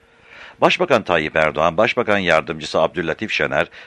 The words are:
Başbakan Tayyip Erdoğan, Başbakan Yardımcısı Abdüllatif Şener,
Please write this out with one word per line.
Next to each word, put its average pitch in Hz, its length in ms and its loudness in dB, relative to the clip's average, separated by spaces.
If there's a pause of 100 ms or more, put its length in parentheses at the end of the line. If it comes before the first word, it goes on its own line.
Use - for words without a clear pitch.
(600)
Başbakan 151 420 2
Tayyip 80 340 0
Erdoğan, 78 400 2
Başbakan 107 420 0
Yardımcısı 80 640 0
Abdüllatif 80 520 -4
Şener, 73 340 -2 (200)